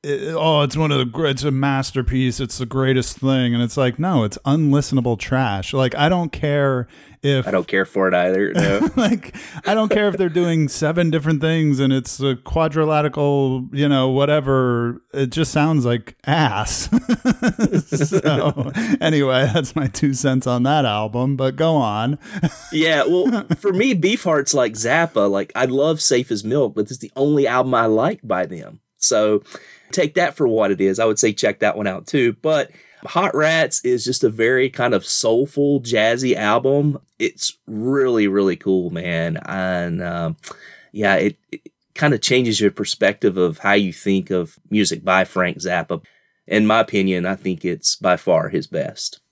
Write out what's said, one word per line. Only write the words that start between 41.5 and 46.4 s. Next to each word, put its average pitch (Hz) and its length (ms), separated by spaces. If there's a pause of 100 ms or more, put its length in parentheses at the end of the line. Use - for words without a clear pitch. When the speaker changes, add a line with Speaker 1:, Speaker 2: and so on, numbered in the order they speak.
Speaker 2:
it - 100 (320)
kinda 147 260
changes 120 420
your 101 100
perspective 101 640
of 90 220
how 98 160
you 101 180
think 95 400
of 90 260 (120)
music 92 340
by 92 220
Frank 90 320
Zappa. 85 440 (460)